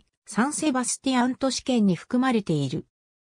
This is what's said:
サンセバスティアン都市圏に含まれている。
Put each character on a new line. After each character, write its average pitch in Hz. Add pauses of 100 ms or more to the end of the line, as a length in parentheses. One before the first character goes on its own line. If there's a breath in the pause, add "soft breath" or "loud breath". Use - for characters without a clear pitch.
(240)
サ 233
ン 294
セ 311
バ 254
ス -
テ 269
ィ 254
ア 240
ン 254
都 269
市 -
圏 233
に 175
含 -
ま 262
れ 226
て 170
い 143
る。 - (520)